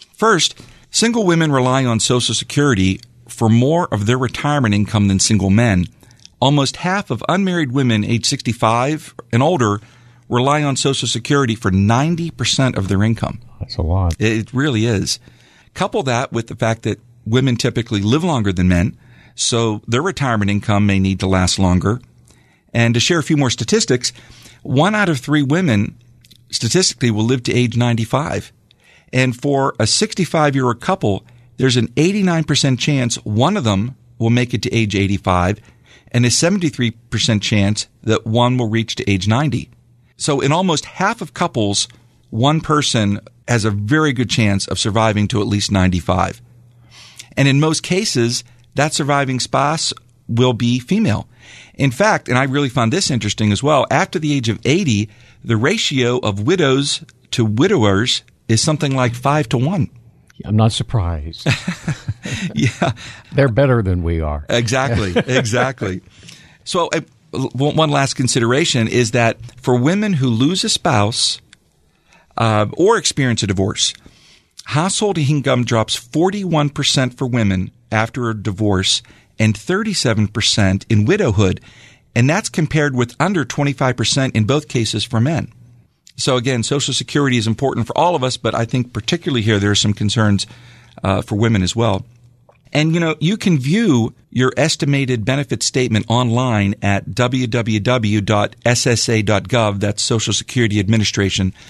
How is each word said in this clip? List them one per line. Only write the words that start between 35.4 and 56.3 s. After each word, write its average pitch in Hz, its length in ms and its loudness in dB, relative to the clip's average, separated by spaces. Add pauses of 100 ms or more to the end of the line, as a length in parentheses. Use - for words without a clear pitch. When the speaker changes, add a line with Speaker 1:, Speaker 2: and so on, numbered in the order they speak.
Speaker 1:
and 120 160 2
a 117 40 4
seventy-three 160 600 0
percent 110 520 -2
chance 104 460 0 (140)
that 110 240 -2
one 120 320 2
will 117 100 0
reach 113 280 -2
to - 140 -4
age 95 160 0
ninety. 117 440 0 (480)
So 143 220 -2
in 143 120 2
almost 175 320 0
half 202 380 -4
of 160 100 -14
couples, - 560 -2 (400)
one 143 320 0
person 120 600 0 (280)
has 117 160 0
a 110 60 2
very 131 420 0
good 120 160 -2
chance 101 400 0
of 92 100 -4
surviving 107 500 2
to 104 120 -2
at 104 60 0
least 104 260 -2
ninety-five. 90 680 0 (920)
And 139 140 2
in 139 120 4
most 160 220 0
cases, 131 640 -2 (300)
that 147 180 0
surviving 139 480 -2
spouse 143 540 -2 (340)
will 123 240 2
be 120 260 0
female. 151 500 -2 (460)
In 135 160 2
fact, 196 380 0
and 123 80 2
I 131 80 2
really 139 240 0
found 117 240 0
this 190 180 0
interesting 107 420 0
as 98 100 0
well, 139 280 4
after 170 280 0
the 151 160 0
age 117 160 0
of 95 160 -2
eighty, 127 420 2 (340)
the 113 140 0
ratio 127 640 0
of 104 280 -2